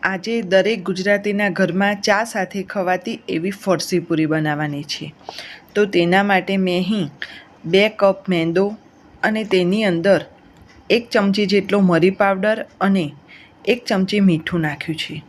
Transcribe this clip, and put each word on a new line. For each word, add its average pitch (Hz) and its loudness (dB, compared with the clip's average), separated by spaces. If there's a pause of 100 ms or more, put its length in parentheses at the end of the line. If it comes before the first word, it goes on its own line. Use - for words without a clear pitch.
આજે 190 -4 (180)
દરેક 190 2
ગુજરાતીના 202 0 (120)
ઘરમાં 196 0
ચા 202 2 (120)
સાથે 196 -6 (120)
ખવાતી 185 -2 (200)
એવી 175 -4 (100)
ફરસી 180 0
પૂરી 160 -2
બનાવવાની 151 -2
છે. 151 -10 (680)
તો 208 2 (100)
તેના 180 4
માટે 196 0 (120)
મેં 180 0
અહીં 185 -2 (560)
બે 185 4 (200)
કપ 190 2
મેંદો 170 2 (560)
અને 220 0
તેની 196 2
અંદર 170 2 (680)
એક 233 2
ચમચી 202 2
જેટલો 196 2
મરી 175 4
પાવડર 202 0 (140)
અને 190 2 (600)
એક 240 0
ચમચી 196 0
મીઠું 160 0
નાખ્યું 156 -8
છે. 160 -10